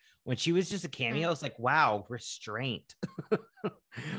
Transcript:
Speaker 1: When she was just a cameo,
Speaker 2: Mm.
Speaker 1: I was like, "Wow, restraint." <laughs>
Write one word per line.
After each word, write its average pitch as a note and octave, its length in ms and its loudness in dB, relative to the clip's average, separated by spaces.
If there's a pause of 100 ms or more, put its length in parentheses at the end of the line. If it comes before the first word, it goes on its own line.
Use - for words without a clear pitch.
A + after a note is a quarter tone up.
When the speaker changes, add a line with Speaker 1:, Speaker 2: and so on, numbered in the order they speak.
(240)
Speaker 1:
When B2+ 140 0
she E3+ 140 2
was F3+ 180 2
just F#3+ 140 -4
a E3 60 -8
cameo, C3 360 -2
Speaker 2:
Mm. - 20 2
Speaker 1:
I - 20 2
was D#3 120 -2
like, C#3 160 -8
"Wow, A#2+ 520 4
restraint." - 880 -6
<laughs> - 840 -6 (360)